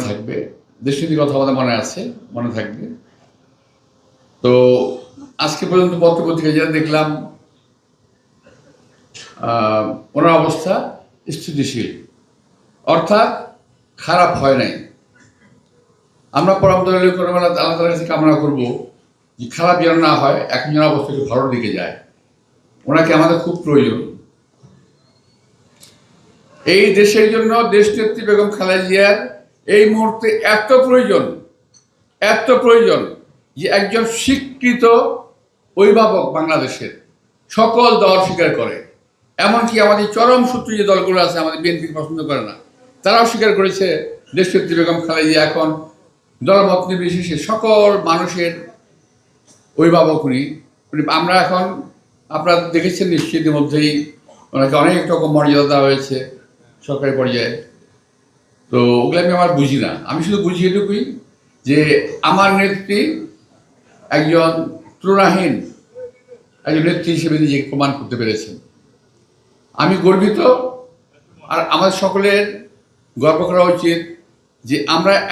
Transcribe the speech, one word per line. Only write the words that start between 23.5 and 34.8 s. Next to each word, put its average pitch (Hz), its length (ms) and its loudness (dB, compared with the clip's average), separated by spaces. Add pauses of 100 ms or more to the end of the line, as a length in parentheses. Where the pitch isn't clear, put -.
প্রয়োজন। 120 340 2 (2750)
এই 190 200 4 (140)
দেশের 214 340 4
জন্য 226 180 0 (240)
দেশনেত্রী 214 520 2
বেগম 202 300 2
খালেদা 185 300 0
জিয়ার 202 300 4 (500)
এই 208 160 6 (100)
মুহূর্তে 226 340 -2 (280)
এত 214 140 -2 (180)
প্রয়োজন, 240 360 2 (1000)
এত 220 260 0 (160)
প্রয়োজন 233 380 4 (560)
যে 156 80 -6 (140)
একজন 208 240 -2 (180)
স্বীকৃত - 600 -2 (920)